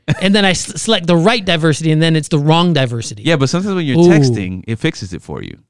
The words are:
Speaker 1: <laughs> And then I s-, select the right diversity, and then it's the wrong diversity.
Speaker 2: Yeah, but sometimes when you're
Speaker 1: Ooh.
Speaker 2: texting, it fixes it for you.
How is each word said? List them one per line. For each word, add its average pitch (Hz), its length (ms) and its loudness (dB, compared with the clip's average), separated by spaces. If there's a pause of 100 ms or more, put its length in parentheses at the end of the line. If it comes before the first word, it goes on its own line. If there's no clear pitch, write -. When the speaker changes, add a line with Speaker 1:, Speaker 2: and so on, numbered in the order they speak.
Speaker 1:
<laughs> - 160 -2
And 196 140 2
then 202 100 2
I 185 60 2
s-, - 280 -6
select 190 280 -2
the 175 100 4
right 214 260 2
diversity, 160 480 0
and 156 80 2
then 160 160 2
it's 151 120 -2
the 160 100 0
wrong 160 360 2
diversity. 120 500 -4
Speaker 2:
Yeah, 156 140 0
but 135 120 2
sometimes 190 240 -4
when 175 140 -4
you're 135 100 0
Speaker 1:
Ooh. 175 100 6
Speaker 2:
texting, 113 600 2
it 113 100 -4
fixes 147 360 -6
it 78 100 -10
for 67 180 -12
you. - 160 -14 (120)